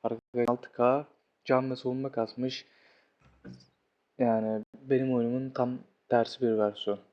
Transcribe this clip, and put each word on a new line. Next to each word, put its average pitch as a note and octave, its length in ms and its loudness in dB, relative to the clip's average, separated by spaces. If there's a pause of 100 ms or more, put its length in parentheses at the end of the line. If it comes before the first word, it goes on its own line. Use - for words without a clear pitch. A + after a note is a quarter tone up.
Arkadaş A#2 460 -2
altı A#2+ 240 -4
K C3 340 2 (380)
can C3 260 2
ve B2+ 60 -4
savunma C3 360 -4
kasmış. B2 540 -4 (1500)
Yani A2 460 2 (100)
benim C3 400 0
oyunumun B2 360 0
tam B2+ 280 -2 (300)
tersi A#2 340 2
bir A2+ 160 2
versiyon. G#2 420 0 (120)